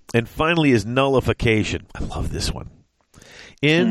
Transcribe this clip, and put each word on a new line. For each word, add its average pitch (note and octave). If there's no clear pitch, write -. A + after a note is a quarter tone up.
And A#2
finally D#3
is G#2+
nullification. A#2
I F2+
love E2
this -
one. -
In D#3